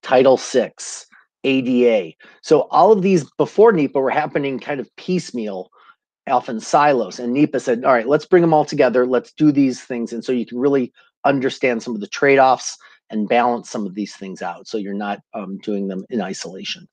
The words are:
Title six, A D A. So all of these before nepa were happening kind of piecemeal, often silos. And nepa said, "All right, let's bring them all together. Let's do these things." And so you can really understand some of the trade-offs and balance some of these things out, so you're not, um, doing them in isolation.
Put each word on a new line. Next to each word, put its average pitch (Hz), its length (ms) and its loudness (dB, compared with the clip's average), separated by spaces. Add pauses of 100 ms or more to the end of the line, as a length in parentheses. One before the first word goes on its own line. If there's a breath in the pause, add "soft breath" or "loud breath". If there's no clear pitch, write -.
Title 131 360 4
six, - 680 -4 (380 soft breath)
A 135 180 0
D 123 280 2
A. 95 260 -2 (260 soft breath)
So - 300 2
all 180 220 6
of 196 80 2
these 180 360 2
before 202 360 4
nepa 143 260 0
were 131 100 0
happening 143 500 -4
kind 143 200 -8
of 113 160 -10
piecemeal, 110 760 -6 (540 soft breath)
often 123 360 -2
silos. 139 580 0
And 123 140 -4
nepa 143 260 2
said, 123 240 -2
"All 143 80 2
right, 117 160 2
let's 151 180 0
bring 180 160 4
them 165 120 2
all 151 100 4
together. 127 420 2
Let's 127 280 -2
do 151 180 4
these 135 320 0
things." 117 300 -8
And 113 100 -8
so - 80 -4
you 120 140 -2
can 120 120 -12
really 139 360 0 (320 soft breath)
understand 131 580 -2
some 120 100 -8
of 107 60 -8
the 101 80 -10
trade-offs 135 680 2 (320 soft breath)
and 107 180 -4
balance 120 420 0
some 107 160 -8
of 90 100 -12
these 101 200 -8
things 95 260 -14
out, 87 280 -12
so 113 80 -8
you're 101 160 -6
not, 101 260 -6 (140)
um, 98 240 -10
doing 98 320 -6
them 95 200 -8
in 117 120 -4
isolation. 95 720 -10